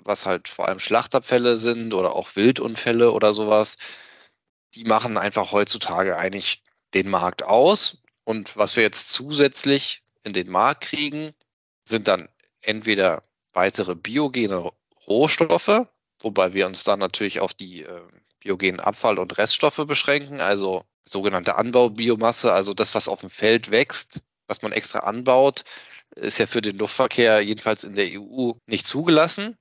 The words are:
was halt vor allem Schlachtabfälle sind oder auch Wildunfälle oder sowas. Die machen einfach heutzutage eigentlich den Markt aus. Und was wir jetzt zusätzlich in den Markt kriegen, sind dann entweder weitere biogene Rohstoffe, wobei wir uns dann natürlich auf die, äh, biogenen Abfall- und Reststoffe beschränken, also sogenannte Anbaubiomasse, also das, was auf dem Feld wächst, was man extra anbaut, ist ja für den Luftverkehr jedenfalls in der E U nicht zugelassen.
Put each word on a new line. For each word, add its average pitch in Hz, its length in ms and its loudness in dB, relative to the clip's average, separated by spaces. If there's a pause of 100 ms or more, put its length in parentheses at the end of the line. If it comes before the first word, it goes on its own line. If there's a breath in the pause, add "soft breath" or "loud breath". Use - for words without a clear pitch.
was 101 220 -2
halt 92 220 -4
vor - 200 -4
allem 95 120 -2
Schlachtabfälle 120 760 2
sind 113 380 -2
oder 92 200 0
auch - 220 -6
Wildunfälle 117 760 2
oder 107 200 4
sowas. 107 460 2 (960 loud breath)
Die 117 100 -14
machen 113 320 0
einfach 101 360 -2
heutzutage 95 640 0
eigentlich 95 440 -4 (300)
den 95 160 0
Markt 90 340 -2
aus. 135 600 4 (220)
Und 110 340 -6
was 101 180 0
wir 120 60 4
jetzt - 260 2
zusätzlich 139 920 0 (220)
in 104 100 -8
den 92 160 -4
Markt 110 320 2
kriegen, 151 500 -6 (520)
sind 110 220 -4
dann 92 220 0 (320)
entweder 107 640 0 (320)
weitere 92 400 -2
biogene 110 760 -4 (360)
Rohstoffe, 170 800 2 (340)
wobei 98 320 0
wir 98 140 0
uns 92 180 0
dann 101 140 2
natürlich 98 420 -4
auf 92 140 -2
die, 90 280 -16
äh, 87 200 -16 (380)
biogenen 92 380 -2
Abfall- 101 400 0
und 90 200 -4
Reststoffe 147 480 0
beschränken, 143 560 -2
also 95 420 0 (180)
sogenannte 95 540 -2
Anbaubiomasse, 117 960 2
also 98 220 2
das, 104 200 0
was 107 140 2
auf 95 120 -6
dem 95 100 -16
Feld 110 400 0
wächst, - 500 -2 (260)
was - 140 -6
man 107 120 -6
extra - 280 -4
anbaut, 127 640 2 (500 loud breath)
ist - 220 -2
ja 110 100 2
für - 140 -2
den 104 160 -4
Luftverkehr 110 640 2
jedenfalls 107 440 -2
in 101 100 -14
der 98 180 -2
E 98 60 -12
U 117 480 -6
nicht - 180 -2
zugelassen. 170 760 0